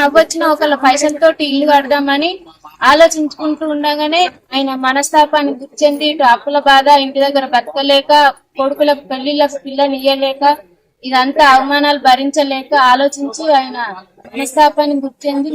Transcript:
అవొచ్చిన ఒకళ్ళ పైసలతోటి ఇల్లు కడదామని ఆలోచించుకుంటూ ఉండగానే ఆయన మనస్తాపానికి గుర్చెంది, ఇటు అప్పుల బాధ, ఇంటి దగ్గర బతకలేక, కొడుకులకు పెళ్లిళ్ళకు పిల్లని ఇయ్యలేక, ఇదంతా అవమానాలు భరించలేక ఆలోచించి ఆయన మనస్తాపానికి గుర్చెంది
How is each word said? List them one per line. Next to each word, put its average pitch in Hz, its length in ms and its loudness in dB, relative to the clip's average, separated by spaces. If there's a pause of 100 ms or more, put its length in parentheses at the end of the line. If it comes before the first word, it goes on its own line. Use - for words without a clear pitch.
అవొచ్చిన 320 400 0 (100)
ఒకళ్ళ 302 220 -2 (100)
పైసలతోటి 294 680 0
ఇల్లు 277 200 -2
కడదామని 285 580 0 (600)
ఆలోచించుకుంటూ 311 720 0 (100)
ఉండగానే 302 480 -2 (320)
ఆయన 269 160 -2 (160)
మనస్తాపానికి 285 760 0
గుర్చెంది, 294 480 -2
ఇటు 294 120 0 (100)
అప్పుల 285 240 -4 (100)
బాధ, 269 200 4 (180)
ఇంటి 269 200 -4
దగ్గర 277 200 -2 (100)
బతకలేక, 277 560 -2 (480)
కొడుకులకు 285 520 -2
పెళ్లిళ్ళకు 285 540 -4
పిల్లని 269 360 -2
ఇయ్యలేక, 277 540 0 (480)
ఇదంతా 262 400 0 (120)
అవమానాలు 285 500 0
భరించలేక 269 680 0 (200)
ఆలోచించి 277 520 -2 (140)
ఆయన 254 200 -6 (520)
మనస్తాపానికి 294 720 -2
గుర్చెంది 277 500 -6